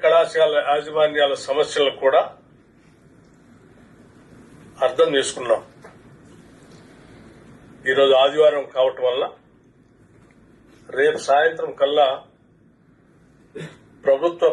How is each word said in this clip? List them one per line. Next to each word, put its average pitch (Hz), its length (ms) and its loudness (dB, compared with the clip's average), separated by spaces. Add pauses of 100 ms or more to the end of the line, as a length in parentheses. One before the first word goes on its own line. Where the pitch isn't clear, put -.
కళాశాల 160 680 2
యాజమాన్యాల 151 640 0 (140)
సమస్యలను 139 460 -2 (100)
కూడా 147 180 4 (2750)
అర్థం 160 300 0
చేసుకున్నాం. 117 460 -2 (2250)
ఈరోజు 135 320 4
ఆదివారం 147 420 2 (120)
కావటం 127 320 0
వల్ల 131 180 -4 (1700)
రేపు 151 280 0
సాయంత్రం 160 440 0 (100)
కల్లా 143 260 2 (2000)
ప్రభుత్వ 160 460 0